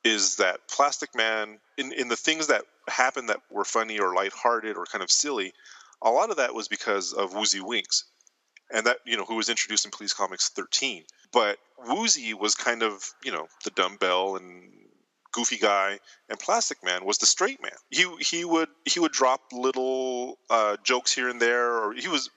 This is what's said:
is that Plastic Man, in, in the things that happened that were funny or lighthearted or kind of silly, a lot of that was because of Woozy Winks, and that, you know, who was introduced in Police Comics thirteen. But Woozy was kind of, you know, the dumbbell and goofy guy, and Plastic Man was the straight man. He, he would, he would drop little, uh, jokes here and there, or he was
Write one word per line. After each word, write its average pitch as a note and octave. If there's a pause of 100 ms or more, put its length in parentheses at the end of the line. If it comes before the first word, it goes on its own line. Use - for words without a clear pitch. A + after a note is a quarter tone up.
is G#2+
that F#2
Plastic -
Man, A2 (180)
in, C3+
in C3+
the A2+
things D#3+
that A2+ (260)
happened B2+
that G2+ (100)
were G2+
funny A2
or F#2
lighthearted G#2+
or F2+
kind G2+
of F#2
silly, A2+ (500)
a A2+
lot F3+
of F3+
that A#2+
was A2
because G2
of F#2+
Woozy G#2+
Winks, - (680)
and D#3+
that, B2
you A#2
know, F#2+
who A2+
was A2
introduced G#2+
in G#2
Police G2+
Comics F#2+
thirteen. A2+ (300)
But G#2 (280)
Woozy D3
was G#2
kind A#2
of, G#2 (200)
you B2+
know, E2 (160)
the G#2
dumbbell F#2+
and F2+ (600)
goofy -
guy, G2+ (320)
and -
Plastic -
Man F2+
was -
the -
straight F3+
man. - (180)
He, E3+ (140)
he E3+
would, E3 (180)
he -
would D#3+
drop C3 (100)
little, C3 (100)
uh, G#2+
jokes B2
here B2+
and A#2+
there, A#2+ (120)
or G#2+
he C3
was C#3+